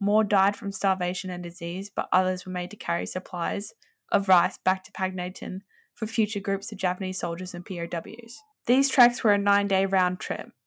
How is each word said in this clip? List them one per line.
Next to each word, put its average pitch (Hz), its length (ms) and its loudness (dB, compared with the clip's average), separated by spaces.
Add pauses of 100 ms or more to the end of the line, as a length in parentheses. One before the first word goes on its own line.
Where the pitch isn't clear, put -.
more 208 220 4
died 202 320 4
from 202 160 -6
starvation 185 580 -2
and 180 120 -6
disease, 175 480 -8
but - 220 -4
others 185 340 2
were 185 60 -8
made 180 200 -6
to 208 60 -14
carry 175 280 -4
supplies 185 680 -6 (380)
of 196 160 2
rice 185 300 4
back 190 260 0
to - 80 -20
Pagnatan 185 720 -6 (320)
for - 120 -6
future 208 360 0
groups 196 300 -4
of 185 80 -10
Japanese 185 400 -2
soldiers 175 340 -6
and 175 120 -10
P 175 140 -8
O 170 80 -6
Ws. - 540 -10 (240)
These 269 240 4
treks 240 340 6
were 214 100 6
a 202 40 4
nine-day 202 480 2
round 185 340 2
trip, - 320 -8 (160)